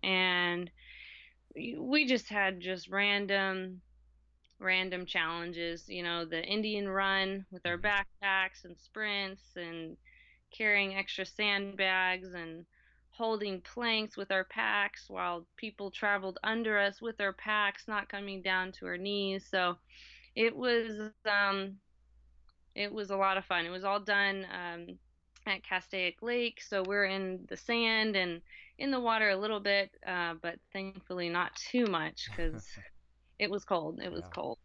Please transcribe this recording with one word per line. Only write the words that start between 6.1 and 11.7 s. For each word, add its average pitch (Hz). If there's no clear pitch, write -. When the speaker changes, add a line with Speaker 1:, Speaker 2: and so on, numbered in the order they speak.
Speaker 1:
the 165
Indian 214
run 196
with 180
our 175
Speaker 2:
Mm-hmm. 202
Speaker 1:
backpacks 190
and 175
sprints 202
and 165
carrying 202
extra 190
sandbags 190